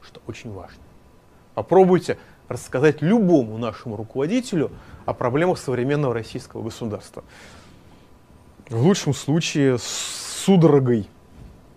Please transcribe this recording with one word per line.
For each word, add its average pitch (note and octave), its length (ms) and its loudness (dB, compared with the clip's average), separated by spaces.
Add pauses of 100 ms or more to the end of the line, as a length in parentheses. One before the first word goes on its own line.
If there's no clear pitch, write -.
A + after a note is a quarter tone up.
что - 260 -20
очень A2+ 240 -14
важно. F#2 320 -18 (680)
Попробуйте F3 640 4 (320)
рассказать C#3+ 520 0
любому D#3+ 560 2
нашему A2+ 380 -8
руководителю D3 760 -4 (340)
о B2 80 -4
проблемах D3 440 0
современного C3 560 -2
российского A2+ 500 -10
государства. G#2+ 600 -12 (1400)
В A#2 140 -4
лучшем D#3+ 320 2
случае C#3 640 0
с - 60 -10
судорогой C#3+ 1200 2 (680)